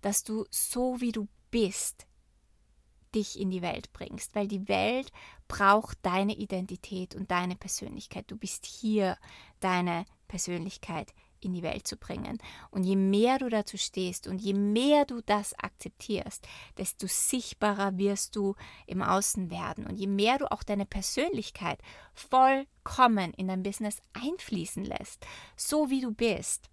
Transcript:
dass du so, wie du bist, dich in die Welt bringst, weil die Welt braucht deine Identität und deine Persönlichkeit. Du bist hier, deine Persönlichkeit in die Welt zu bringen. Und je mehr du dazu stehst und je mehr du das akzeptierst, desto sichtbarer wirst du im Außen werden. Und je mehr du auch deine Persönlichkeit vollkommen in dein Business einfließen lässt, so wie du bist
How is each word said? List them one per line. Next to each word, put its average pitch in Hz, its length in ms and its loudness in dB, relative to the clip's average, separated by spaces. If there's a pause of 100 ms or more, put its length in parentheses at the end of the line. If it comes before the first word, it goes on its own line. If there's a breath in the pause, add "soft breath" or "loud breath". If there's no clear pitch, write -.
dass 202 240 2
du 220 260 -4
so, 247 500 0
wie 240 120 0
du 214 160 -4 (240)
bist, - 540 0 (1080)
dich 214 240 -2
in 190 120 -2
die 185 120 -2
Welt - 300 -6
bringst, - 420 -10
weil 208 140 0
die 202 180 -4
Welt 214 460 0 (340 loud breath)
braucht 208 560 6
deine 196 320 2
Identität 185 800 -8
und - 160 -8
deine 180 240 0
Persönlichkeit. - 720 -10
Du 202 80 -10
bist - 300 -8
hier, 208 500 0 (440 loud breath)
deine 180 460 0 (200)
Persönlichkeit 175 840 -6 (300 soft breath)
in 185 120 -4
die 175 80 -4
Welt - 240 -4
zu - 100 -6
bringen. - 420 -8 (320 loud breath)
Und 190 140 0
je 190 120 4
mehr 202 420 6
du 262 100 -2
dazu 214 300 -2
stehst - 480 -4
und 185 140 -6
je 196 120 0
mehr 240 540 6
du 240 160 -8
das 208 360 0
akzeptierst, - 880 -6 (300 loud breath)
desto 190 320 -6
sichtbarer 202 880 0
wirst 196 400 0
du 196 180 0 (320 loud breath)
im 180 160 -2
Außen 185 480 2
werden. - 360 -6
Und 185 100 -6
je 196 100 -2
mehr 202 320 4
du 285 140 -2
auch - 100 -6
deine 202 240 -2
Persönlichkeit 208 960 -2 (340 loud breath)
vollkommen 262 1200 4
in 190 140 -4
dein 185 140 -2
Business 208 400 -4 (100)
einfließen 240 720 -4
lässt, - 420 -8 (300 loud breath)
so 302 320 2
wie 262 140 2
du 240 100 -2
bist - 600 -2